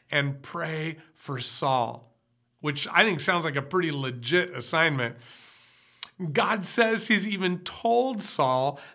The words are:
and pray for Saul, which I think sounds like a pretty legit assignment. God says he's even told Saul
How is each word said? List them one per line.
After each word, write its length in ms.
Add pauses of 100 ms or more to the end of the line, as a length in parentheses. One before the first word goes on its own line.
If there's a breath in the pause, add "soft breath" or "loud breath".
(100)
and 320
pray 560 (160 loud breath)
for 240
Saul, 720 (480)
which 280
I 160
think 160
sounds 240
like 100
a 80
pretty 300
legit 580
assignment. 680 (1160 loud breath)
God 320
says 420
he's 200
even 340
told 600
Saul 600 (140 loud breath)